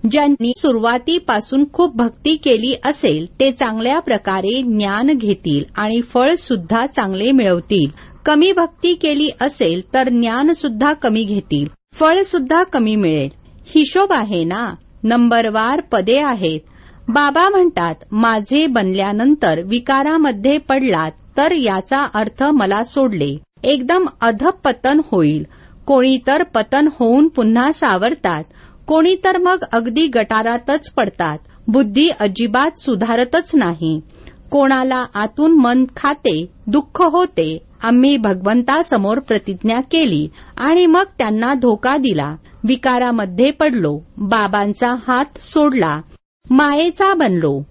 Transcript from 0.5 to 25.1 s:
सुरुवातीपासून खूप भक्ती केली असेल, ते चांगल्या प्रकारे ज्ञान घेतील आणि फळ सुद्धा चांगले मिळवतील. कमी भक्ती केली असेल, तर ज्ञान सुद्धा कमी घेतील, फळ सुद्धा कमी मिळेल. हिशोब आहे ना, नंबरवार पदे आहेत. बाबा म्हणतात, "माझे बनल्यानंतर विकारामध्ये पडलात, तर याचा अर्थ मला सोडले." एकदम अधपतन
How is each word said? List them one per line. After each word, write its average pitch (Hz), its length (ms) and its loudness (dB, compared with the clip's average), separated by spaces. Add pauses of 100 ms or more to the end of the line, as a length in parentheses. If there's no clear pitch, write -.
सुरुवातीपासून 247 1160 -2
खूप 330 220 0
भक्ती 240 400 -2
केली 247 500 0
असेल, 180 540 -2
ते 269 120 2
चांगल्या 240 480 -2
प्रकारे 208 600 -2
ज्ञान 214 460 -2
घेतील 202 560 -2 (120)
आणि 220 260 -2
फळ 254 340 0
सुद्धा 226 520 -2
चांगले 202 440 -2
मिळवतील. 180 840 0 (100)
कमी 311 260 4
भक्ती 349 420 0
केली 302 360 -2 (120)
असेल, 185 520 -4
तर 262 160 2
ज्ञान 240 440 0
सुद्धा 285 400 -2
कमी 226 300 -2
घेतील, 185 440 -4 (260)
फळ 339 300 2
सुद्धा 330 400 0
कमी 226 320 0
मिळेल. 156 340 0 (380)
हिशोब 370 440 2
आहे 208 320 -2
ना, 196 320 -6 (280)
नंबरवार 233 760 2
पदे 226 380 0
आहेत. 190 400 -2 (500)
बाबा 285 400 2
म्हणतात, 311 460 0 (160)
"माझे 226 560 0
बनल्यानंतर 208 960 0
विकारामध्ये 269 960 0
पडलात, 240 540 -2 (260)
तर 311 140 2
याचा 254 640 -2
अर्थ 214 300 -2
मला 226 400 0
सोडले." 190 540 -2 (260)
एकदम 294 420 0 (160)
अधपतन 247 800 0 (100)